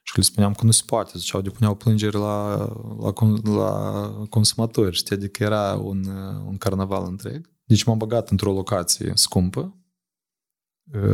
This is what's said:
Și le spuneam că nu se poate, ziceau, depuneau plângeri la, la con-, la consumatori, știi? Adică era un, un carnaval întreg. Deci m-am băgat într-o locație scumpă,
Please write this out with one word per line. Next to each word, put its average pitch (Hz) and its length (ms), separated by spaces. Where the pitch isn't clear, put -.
Și - 140
le 92 60
spuneam 101 300
că 113 120
nu 113 60
se - 140
poate, 107 320
ziceau, 92 240
depuneau 101 340
plângeri 107 400
la, 104 400
la 107 140
con-, 110 300
la 104 880
consumatori, 110 640
știi? - 200
Adică 98 280
era 104 320
un, 98 300
un 98 120
carnaval 95 480
întreg. 110 480
Deci 110 200
m-am 113 140
băgat 110 320
într-o 101 220
locație 92 640
scumpă, 101 640